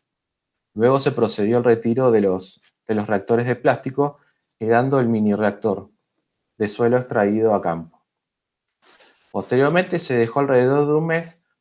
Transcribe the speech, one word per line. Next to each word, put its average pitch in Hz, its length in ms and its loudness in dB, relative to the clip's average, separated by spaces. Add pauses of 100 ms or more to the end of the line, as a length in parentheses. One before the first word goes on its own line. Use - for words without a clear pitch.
(720)
Luego 127 260 2
se 135 120 -2
procedió 113 460 0
al 120 80 0
retiro 120 440 2
de 110 120 4
los, 92 400 -4 (260)
de 110 80 -4
los 104 100 -2
reactores 113 400 -2
de 123 120 -2
plástico, 139 600 -2 (400)
quedando 123 440 0
el 117 80 0
mini 107 260 0
reactor 104 540 -4 (680)
de 107 120 -2
suelo 120 280 0
extraído 110 560 0
a 98 80 0
campo. 85 360 -8 (1300)
Posteriormente 151 680 -2
se 139 160 -6
dejó 117 240 0
alrededor 139 480 2
de 147 60 0
un 156 120 0
mes 165 380 -6 (180)